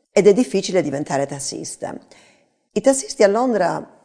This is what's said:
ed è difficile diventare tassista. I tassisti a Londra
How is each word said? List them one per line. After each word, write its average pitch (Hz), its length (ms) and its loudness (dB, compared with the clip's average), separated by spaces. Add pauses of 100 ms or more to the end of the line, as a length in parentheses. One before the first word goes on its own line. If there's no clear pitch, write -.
(120)
ed 202 160 4
è 202 60 8
difficile 190 480 0
diventare 143 460 -4
tassista. - 720 -12 (760)
I 208 80 -2
tassisti 269 420 2
a 196 60 6
Londra 202 760 -2